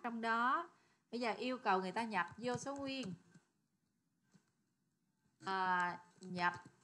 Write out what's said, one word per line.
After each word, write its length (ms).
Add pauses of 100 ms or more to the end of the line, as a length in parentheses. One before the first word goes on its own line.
trong 180
đó. 500 (400)
Bây 100
giờ 120
yêu 260
cầu 220
người 120
ta 100
nhập 240 (100)
vô 200
số 200
nguyên. 380 (2250)
À, 540 (220)
nhập 340 (300)